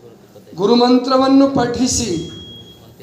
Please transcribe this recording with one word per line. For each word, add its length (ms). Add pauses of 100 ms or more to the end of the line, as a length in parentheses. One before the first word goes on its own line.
(560)
"ಗುರುಮಂತ್ರವನ್ನು 960
ಪಠಿಸಿ", 800 (720)